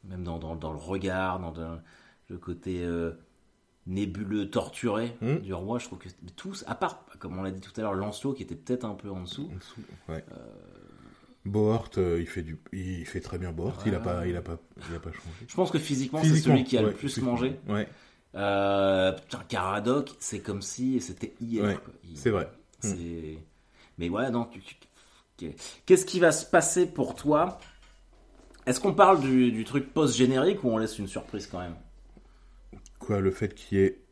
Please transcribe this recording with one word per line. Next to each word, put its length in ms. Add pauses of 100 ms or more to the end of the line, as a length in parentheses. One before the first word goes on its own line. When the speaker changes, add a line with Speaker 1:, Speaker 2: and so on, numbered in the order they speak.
Speaker 1:
Même 200
dans, 140
dans, 180
dans 160
le 60
regard, 600
dans 120
de-, 260 (500)
le 100
côté, 440
euh, 300 (760)
nébuleux, 640
torturé 720
Speaker 2:
Mhm. 200
Speaker 1:
du 140
roi, 240
je 80
trouve 120
que 100 (280)
tous, 300
à 80
part, 300 (140)
comme 200
on 40
l'a 80
dit 100
tout 180
à 40
l'heure, 120
Lancelot, 400
qui 80
était 120
peut-être 300
un 100
peu 160
en 120
dessous. 300
Speaker 2:
En 60
dessous, 220 (280)
ouais. 240
Speaker 1:
Euh, 40 (1080)
Speaker 2:
Bohort, 500
euh, 240
il 60
fait 160
du, 160 (140)
il 340
fait 140
très 180
bien 140
Bohort, 340
il 80
a 40
Speaker 1:
Ouais. 60
Speaker 2:
pas, 220
il 100
a 60
pas, 160 (320)
il 40
a 60
pas 100
changé. 380
Speaker 1:
Je 60
pense 160
que 80
physiquement, 420
c'est 80
Speaker 2:
Physiquement, 260
Speaker 1:
celui 100
qui 120
a 60
le 60
Speaker 2:
ouais, 60
Speaker 1:
plus 140
Speaker 2:
physiquement, 240
Speaker 1:
mangé. 260 (100)
Speaker 2:
ouais. 200 (460)
Speaker 1:
Euh, 760
putain, 360
Caradoc, 640 (100)
c'est 200
comme 220
si 380
c'était 400
hier, 240
Speaker 2:
Ouais, 180
Speaker 1:
quoi. 100 (120)
Il-, 140
Speaker 2:
c'est 120
vrai. 200 (300)
Speaker 1:
c'est, 160
Speaker 2:
Hmm. 420 (600)
Speaker 1:
mais 120
voilà, 200
donc, 200
tu, 100 (800)
tu, 120 (360)
qu'est-ce 200
qui 140
va 100
se 160
passer 400
pour 280
toi ? 440 (1080)
Est-ce 120
qu'on 140
parle 280
du, 300
du 140
truc 300
post-générique 680
ou 60
on 100
laisse 200
une 100
surprise 380
quand 140
même ? 140 (1200)
Speaker 2:
Quoi, 220
le 100
fait 240
qu'il 240
y 40
ait 160 (140)